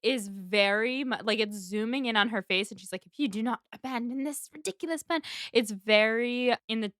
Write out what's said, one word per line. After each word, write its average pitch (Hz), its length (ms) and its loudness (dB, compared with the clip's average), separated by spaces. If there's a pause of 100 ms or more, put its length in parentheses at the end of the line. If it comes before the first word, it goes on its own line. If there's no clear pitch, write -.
is 226 260 0
very 202 760 2
mu-, 247 200 -2
like, 214 160 0
it's 208 180 0
zooming 214 480 -2
in 226 100 0
on 208 140 6
her 214 120 -2
face, 190 280 0
and 202 100 -14
she's - 120 -14
like, 185 140 -10
If - 120 -20
you 294 100 0
do 208 140 -2
not 240 180 -2 (120)
abandon 254 520 -6
this 285 280 -6
ridiculous 330 500 -4
plan. 330 200 -2 (300)
It's 226 180 2
very 226 840 4 (140)
in 226 120 -2
the 208 200 -4